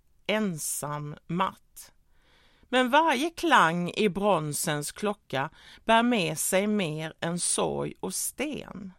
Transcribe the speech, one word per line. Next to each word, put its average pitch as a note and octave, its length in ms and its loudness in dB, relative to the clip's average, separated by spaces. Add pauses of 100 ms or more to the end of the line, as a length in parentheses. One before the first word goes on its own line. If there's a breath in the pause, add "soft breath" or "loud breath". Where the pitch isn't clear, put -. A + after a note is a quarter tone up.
(280)
ensam, D3+ 880 -4 (120)
matt. - 640 -6 (800 soft breath)
Men B3+ 180 2
varje D4+ 400 4
klang F3 640 4
i G#3+ 180 2
bronsens D#3 840 0
klocka D#3 580 -4 (360 loud breath)
bär A3+ 180 6
med F#3+ 360 0
sig G3 280 0
mer D#3+ 520 -2
än E3+ 200 -2
sorg D3 600 -2
och F#3 160 -6
sten. G3+ 840 -8